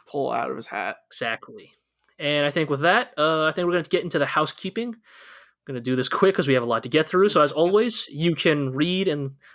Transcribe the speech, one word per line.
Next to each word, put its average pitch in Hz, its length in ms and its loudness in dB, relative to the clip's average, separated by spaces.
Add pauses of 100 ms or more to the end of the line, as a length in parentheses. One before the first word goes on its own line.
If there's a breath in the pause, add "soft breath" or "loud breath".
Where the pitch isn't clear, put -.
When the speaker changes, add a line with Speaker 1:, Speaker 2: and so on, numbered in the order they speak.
Speaker 1:
pull 135 240 -4
out 120 180 -2
of 135 60 -6
his 113 120 -14
hat? 101 300 -8 (100)
Speaker 2:
Exactly. 113 640 -10 (460)
And 147 300 0
I 147 40 -2
think 156 180 -2
with 139 120 -2
that, 202 340 2
uh, 156 300 0
I 156 60 0
think 175 160 -2
we're 175 60 0
gonna 175 100 0
get 170 200 -2
into 170 160 -2
the 139 60 0
housekeeping. 190 720 -4 (680 loud breath)
I'm 139 120 -10
gonna 123 40 -6
do 127 160 -2
this 127 140 0
quick 190 240 4
'cause 175 140 0
we 135 80 4
have 123 80 2
a - 20 -4
lot 113 180 0
to 120 60 -8
get 156 160 2
through. 190 240 4
So 190 100 4
as 147 120 4
always, 208 580 2
you 165 240 0
can 147 380 0
read 180 360 0
and 143 280 -4 (200 soft breath)